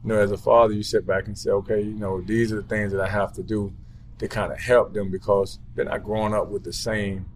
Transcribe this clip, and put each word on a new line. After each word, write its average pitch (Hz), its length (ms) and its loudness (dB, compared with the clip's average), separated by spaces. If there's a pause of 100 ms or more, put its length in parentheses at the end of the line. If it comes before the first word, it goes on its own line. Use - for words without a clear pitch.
you 110 60 -4
know, 107 100 4
as 101 120 4
a 98 60 -2
father, 113 360 6
you 104 100 -2
sit 101 240 0
back 95 180 0
and 101 100 -8
say, - 140 -4
"Okay, 101 320 2
you 104 140 -4
know, 95 260 -4
these 110 300 0
are 110 60 -2
the 98 100 -8
things 104 240 -2
that 98 100 0
I 95 80 0
have 101 240 0
to 95 100 -8
do 101 300 -4 (460)
to 110 80 -6
kinda 90 280 -4
help 120 380 4
them," 98 160 -2
because 98 480 2 (160)
they're - 120 -2
not - 180 -4
growing 107 320 0
up 90 120 0
with 98 160 -6
the 85 100 -8
same 98 520 -4 (100)